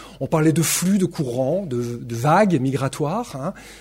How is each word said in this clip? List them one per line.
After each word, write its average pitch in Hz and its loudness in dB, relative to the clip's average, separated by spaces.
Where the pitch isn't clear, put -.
On 135 -4
parlait 156 4
de 160 2
flux, 185 0
de 185 2
courants, 143 -2
de, 120 -4
de 117 -8
vagues 160 4
migratoires, 143 -2
hein. 147 -8